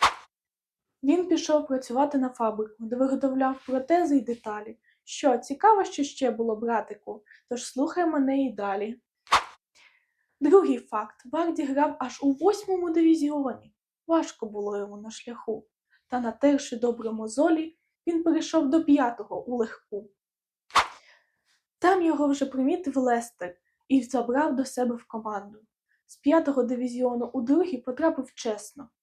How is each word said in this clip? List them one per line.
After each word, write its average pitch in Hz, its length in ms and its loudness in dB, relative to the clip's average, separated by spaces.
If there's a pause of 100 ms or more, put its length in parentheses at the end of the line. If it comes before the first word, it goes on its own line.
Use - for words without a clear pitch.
(1040)
Він 339 240 2
пішов 302 400 0
працювати 269 500 -2
на 262 120 0
фабрику, 214 500 -4
де 226 160 -6
виготовляв 269 680 0
протези 285 520 2
й 247 40 4
деталі. 220 560 -10 (280)
Що, 254 320 2
цікаво, 381 460 4
що - 200 -4
ще 262 280 -2
було, 226 240 -2
братику? 214 680 -6 (260)
Тож 240 160 -8
слухай 320 400 -2
мене 277 380 0
і 233 100 -2
далі. 208 480 -6 (1400)
Другий 294 360 6
факт. - 440 -8 (100)
Варді 320 320 -2
грав 285 360 0
аж 254 240 -8
у 277 100 2
восьмому 349 560 0
дивізіоні. 302 840 0 (340)
Важко 320 380 0
було 208 320 -6
йому 202 200 -8
на 214 140 -14
шляху. 226 560 -10 (400)
Та, 247 120 -4
натерши 262 560 0
добре 226 360 -2
мозолі, 277 680 0 (300)
він 339 160 0
перейшов 311 460 2
до 320 140 2
п'ятого 240 640 2
у 247 120 -6
легку. 214 520 -6 (1700)
Там 370 220 4
його 294 260 2
вже 277 180 0
примітив 277 520 -2
Лестер 233 580 -2 (320)
і 262 140 4
забрав 254 540 0
до 262 100 -2
себе 247 300 -2
в - 120 -16
команду. 214 520 -10 (480)
З - 80 -20
п'ятого 285 480 2
дивізіону 240 600 -2
у 254 160 -4
другий 311 360 2
потрапив 269 560 -2
чесно, - 560 -8 (140)